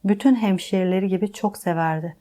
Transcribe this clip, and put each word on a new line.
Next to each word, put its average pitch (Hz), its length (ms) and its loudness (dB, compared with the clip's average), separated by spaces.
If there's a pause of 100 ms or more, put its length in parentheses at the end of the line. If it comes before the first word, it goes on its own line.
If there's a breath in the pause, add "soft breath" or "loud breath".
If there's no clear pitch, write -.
bütün 208 320 4
hemşerileri 190 720 0
gibi 185 240 -2
çok 208 260 -6
severdi. 165 640 -2